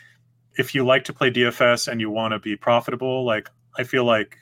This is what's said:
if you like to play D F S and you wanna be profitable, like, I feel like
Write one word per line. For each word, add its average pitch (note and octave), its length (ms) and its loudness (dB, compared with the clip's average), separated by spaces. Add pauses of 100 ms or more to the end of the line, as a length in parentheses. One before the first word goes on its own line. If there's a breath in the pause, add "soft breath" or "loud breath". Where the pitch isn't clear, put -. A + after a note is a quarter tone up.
(580 loud breath)
if B2+ 160 -4
you C3+ 100 0
like B2+ 200 2
to - 100 -12
play C3 160 0
D A#2+ 160 2
F A#2+ 140 -4
S A#2+ 280 2
and A#2+ 120 -4
you G#2+ 100 -4
wanna A2 280 -2
be G#2 180 -6
profitable, B2+ 680 -2
like, A2 240 -2 (300)
I B2+ 60 -4
feel B2+ 200 0
like A2 380 0